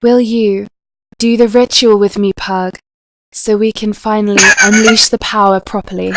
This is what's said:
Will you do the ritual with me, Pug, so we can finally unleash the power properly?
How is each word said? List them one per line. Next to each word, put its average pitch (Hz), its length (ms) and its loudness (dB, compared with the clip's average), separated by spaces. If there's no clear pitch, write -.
Will 240 160 2
you 214 460 -2
do 233 180 0
the 233 100 4
ritual 233 520 2
with 202 180 0
me, 202 180 0
Pug, 185 440 -6
so - 240 -2
we 214 160 0
can 214 220 -6
finally 208 480 -2
unleash 220 460 2
the 233 100 -2
power 196 400 0
properly? 185 580 -8